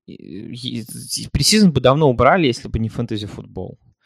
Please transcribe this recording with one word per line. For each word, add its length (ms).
и, 60
и, 680
и 480
пресизон 440
бы 80
давно 280
убрали, 380
если 220
бы 100
не 100
фэнтези-футбол. 880